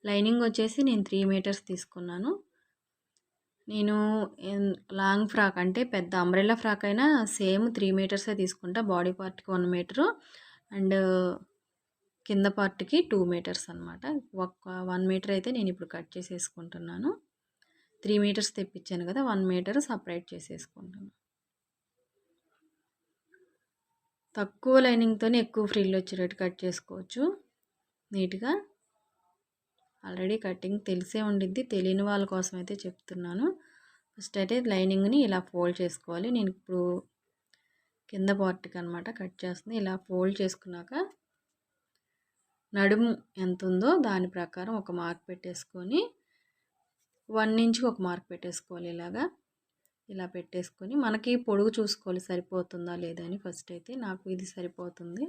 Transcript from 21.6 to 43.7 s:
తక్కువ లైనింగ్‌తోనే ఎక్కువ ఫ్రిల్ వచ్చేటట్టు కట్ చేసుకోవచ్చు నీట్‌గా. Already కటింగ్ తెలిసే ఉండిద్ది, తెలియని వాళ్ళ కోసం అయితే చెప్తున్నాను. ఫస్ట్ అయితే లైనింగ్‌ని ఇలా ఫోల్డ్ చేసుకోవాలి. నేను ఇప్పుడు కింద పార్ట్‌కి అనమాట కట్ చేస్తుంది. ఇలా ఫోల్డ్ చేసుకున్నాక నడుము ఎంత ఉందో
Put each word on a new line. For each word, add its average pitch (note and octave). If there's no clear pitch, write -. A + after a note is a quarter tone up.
తక్కువ G#3+
లైనింగ్‌తోనే A3+
ఎక్కువ A3
ఫ్రిల్ G3
వచ్చేటట్టు F#3
కట్ F#3
చేసుకోవచ్చు F#3
నీట్‌గా. G3
Already F#3
కటింగ్ F#3+
తెలిసే F#3+
ఉండిద్ది, G3
తెలియని F#3+
వాళ్ళ G3+
కోసం F#3
అయితే F3+
చెప్తున్నాను. F3+
ఫస్ట్ -
అయితే G3
లైనింగ్‌ని G3
ఇలా G3
ఫోల్డ్ F3
చేసుకోవాలి. F3
నేను A3
ఇప్పుడు F#3
కింద F#3+
పార్ట్‌కి F#3
అనమాట F3
కట్ F#3
చేస్తుంది. F3+
ఇలా F#3+
ఫోల్డ్ F#3
చేసుకున్నాక F3+
నడుము G#3
ఎంత F#3
ఉందో F#3